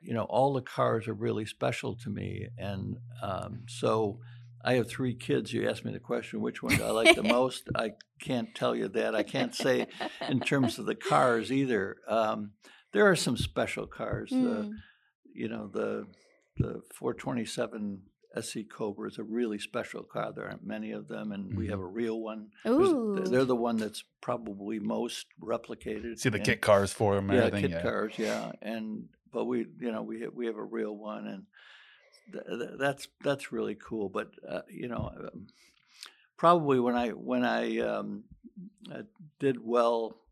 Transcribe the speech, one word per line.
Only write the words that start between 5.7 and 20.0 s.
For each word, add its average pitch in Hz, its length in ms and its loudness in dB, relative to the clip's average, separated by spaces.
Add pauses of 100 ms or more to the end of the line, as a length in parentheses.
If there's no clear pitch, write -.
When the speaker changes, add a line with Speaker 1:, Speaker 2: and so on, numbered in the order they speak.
Speaker 1:
me 110 80 -4
the 101 60 -8
question, 113 420 -6
"Which 120 220 -4
one - 140 2
do 110 60 2
I 113 80 0
like 113 240 8
the - 80 -4
Speaker 2:
<laughs> 123 160 4
Speaker 1:
most?" 131 360 0
I 113 160 -2 (280)
can't 120 340 -4
tell 123 220 0
you 113 140 -2
that. 110 260 0
I 107 80 2
can't - 320 -2
say 123 320 2 (400)
in 131 140 2
terms 131 380 2
of 107 60 -4
the 107 100 0
cars 120 580 4
either. 123 420 2 (140)
Um, 107 420 2 (400)
there 202 180 8
are 180 60 8
some 127 220 0
special - 500 -2
cars. 107 440 -6
The, 254 40 0
Speaker 2:
Mm. 233 360 2 (600)
Speaker 1:
you 117 140 -6
know, 107 200 -6
the, 107 400 -4 (500)
the - 240 0 (120)
four 127 200 -4
twenty-seven 110 880 -4 (340)
S - 220 -6
E 107 80 -6
Cobra 107 440 -6
is - 80 -14
a 113 60 -8
really 110 360 -2
special - 440 -8